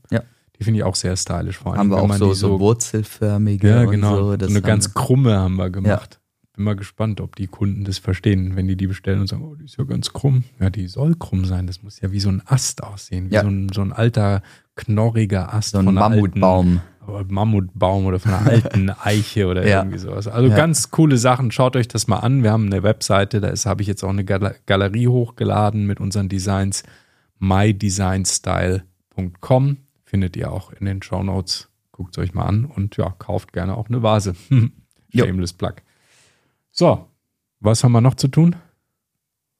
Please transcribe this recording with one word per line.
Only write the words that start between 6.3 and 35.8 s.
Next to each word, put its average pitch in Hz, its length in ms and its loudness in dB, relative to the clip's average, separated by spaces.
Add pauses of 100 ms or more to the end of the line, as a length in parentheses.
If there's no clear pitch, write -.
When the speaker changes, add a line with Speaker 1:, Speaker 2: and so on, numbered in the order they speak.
Speaker 2:
Bin 101 80 -4
mal 104 100 0
gespannt, 101 460 -6
ob 95 160 -10
die 98 100 -6
Kunden 101 380 -4
das 95 140 -6
verstehen, 95 580 0
wenn 95 100 -2
die 95 80 0
die 95 140 -2
bestellen 98 320 -4
und 95 80 -2
sagen, - 160 -8
„Oh, 156 100 -16
die 151 120 -20
ist - 100 -20
ja - 80 -4
ganz 120 280 -6
krumm.“ 131 300 0 (160)
Ja, 95 100 0
die 92 200 -6
soll 135 260 0
krumm 95 300 -4
sein. 92 240 -2
Das 92 160 -12
muss 104 160 -18
ja 98 100 -4
wie 101 80 -4
so 101 100 -2
ein 95 160 -2
Ast - 380 -2
aussehen, 92 480 -8
wie 98 40 -4
Speaker 1:
Ja. 104 80 4
Speaker 2:
so 104 40 2
ein, 98 260 -2
so 101 100 -2
ein 95 100 -4
alter, 107 500 0 (320)
knorriger 107 800 0
Ast 107 160 -2
Speaker 1:
So 104 80 0
ein 95 60 4
Speaker 2:
von 95 120 4
einer 104 120 4
Speaker 1:
Mammutbaum. 92 720 4 (260)
Speaker 2:
alten, 98 260 -10
Mammutbaum 98 760 0
oder 92 120 0
von 98 160 0
einer 98 120 0
Speaker 1:
<laughs> 143 40 4
Speaker 2:
alten 110 400 2
Eiche 104 560 -2
oder 92 180 -2
Speaker 1:
Ja. 95 180 4
Speaker 2:
irgendwie 95 160 -6
sowas. 98 280 -8
Also 117 240 2
Speaker 1:
Ja. 107 60 6
Speaker 2:
ganz 151 340 2
coole 151 280 4
Sachen. 123 340 2
Schaut 127 240 2
euch 120 100 0
das - 220 -6
mal 101 100 2
an. 123 240 2
Wir 107 80 4
haben 110 160 2
eine 98 160 0
Webseite, 101 580 0
da 98 100 -2
ist, - 140 -6
habe 98 180 -2
ich 95 40 -4
jetzt 101 160 -6
auch - 80 -4
eine 98 140 -2
Gala-, 98 320 -2 (100)
Galerie 101 400 0
hochgeladen 107 800 0
mit 101 140 -2
unseren 101 280 -2
Designs. 98 540 -2 (560)
My 95 340 2
design 95 520 -2
style 90 580 -2 (280)
punkt 92 300 -10
com 135 360 0 (280)
findet 95 340 -2
ihr - 120 -6
auch 92 220 -12
in - 140 -8
den 98 160 -6
Shownotes. 95 680 -6 (240)
Guckt's - 240 -14
euch 87 160 -4
mal 90 140 -4
an 104 180 0
und 101 320 -6
ja, - 220 -2
kauft - 340 -8
gerne 92 240 -6
auch 110 140 -8
eine 120 120 -2
Vase. 104 320 2 (140)
<laughs> - 600 -2
Speaker 1:
Jo. - 160 2
Speaker 2:
Shameless 92 260 -4
Plug. - 220 -8 (960)